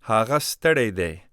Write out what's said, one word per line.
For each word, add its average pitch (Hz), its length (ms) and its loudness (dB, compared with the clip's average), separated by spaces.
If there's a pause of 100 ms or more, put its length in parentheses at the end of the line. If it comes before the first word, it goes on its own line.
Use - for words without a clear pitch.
Hara 113 380 0
stere 143 520 0
de. 90 300 -4 (120)